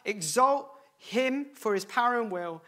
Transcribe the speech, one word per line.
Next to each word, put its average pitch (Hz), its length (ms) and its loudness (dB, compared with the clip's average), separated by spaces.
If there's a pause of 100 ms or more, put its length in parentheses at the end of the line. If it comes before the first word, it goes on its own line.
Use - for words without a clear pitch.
Exalt 214 640 2 (300)
him 262 520 -2
for 214 200 -2
his 190 120 -2
power 240 340 0
and 226 100 -2
will, 175 380 -8